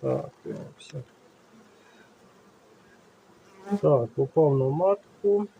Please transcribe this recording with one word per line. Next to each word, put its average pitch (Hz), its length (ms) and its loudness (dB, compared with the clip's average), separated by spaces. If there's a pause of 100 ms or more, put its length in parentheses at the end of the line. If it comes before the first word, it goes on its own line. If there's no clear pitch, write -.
Так, 135 280 -4 (480)
все. - 200 -16 (2750)
Так, 139 340 2
попав 139 420 2
на 131 80 0
матку. 196 840 0 (120)